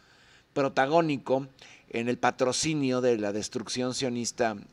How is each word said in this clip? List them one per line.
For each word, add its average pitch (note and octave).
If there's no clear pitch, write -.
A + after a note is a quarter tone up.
protagónico C#3
en A#2
el B2
patrocinio B2+
de B2
la G#2
destrucción A#2+
sionista A#2+